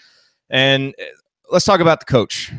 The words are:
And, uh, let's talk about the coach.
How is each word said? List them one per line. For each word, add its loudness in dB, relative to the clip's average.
And, 0
uh, -12
let's 0
talk 2
about 2
the -20
coach. -2